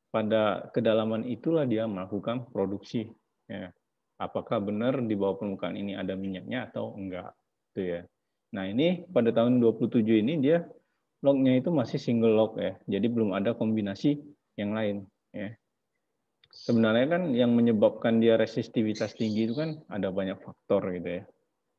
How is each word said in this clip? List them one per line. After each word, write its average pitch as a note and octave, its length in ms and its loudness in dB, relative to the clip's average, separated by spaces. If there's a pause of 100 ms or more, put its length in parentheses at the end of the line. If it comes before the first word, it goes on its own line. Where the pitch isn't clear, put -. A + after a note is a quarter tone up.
pada G#2+ 640 0
kedalaman A2 560 0
itulah D3+ 400 0
dia A2 160 0
melakukan G#2+ 640 -6
produksi. G2+ 560 -4 (480)
Ya. F#2+ 160 -10 (480)
Apakah G2+ 480 -4
benar A2 400 -2
di A2 80 -2
bawah G2 320 0
permukaan G2 320 -6
ini G2+ 160 -6
ada F#2+ 240 -6
minyaknya F#2+ 560 -8
atau A2 240 -8
enggak? F#2+ 400 -10 (360)
Itu G2+ 120 -6
ya. F2 160 -4 (560)
Nah, F#2+ 80 -6
ini D3 480 0
pada A#2+ 160 4
tahun A#2+ 320 4
dua A2+ 160 4
puluh - 160 -2
tujuh A2 320 4
ini D3+ 160 0
dia E3 240 2 (560)
lognya C3 400 4
itu F3 80 -2
masih C#3+ 320 0
single A2+ 320 2
log G#2+ 240 4
ya. F#2+ 320 -4
Jadi G2+ 240 0
belum G#2+ 240 0
ada G#2 160 0
kombinasi A2 720 0 (320)
yang G#2 160 -4
lain G#2 320 -2 (320)
ya. G#2+ 160 -10 (960)
Sebenarnya A#2 640 2
kan F3 100 0 (140)
yang A#2+ 160 4
menyebabkan A2+ 720 4
dia A2+ 160 6
resistivitas A2 720 -2
tinggi A2 380 -2
itu - 20 -6
kan D3+ 380 -6
ada G2 160 -2
banyak F#2+ 320 -4
faktor G2 560 -2
gitu F2+ 240 -6
ya. G#2 40 -14 (540)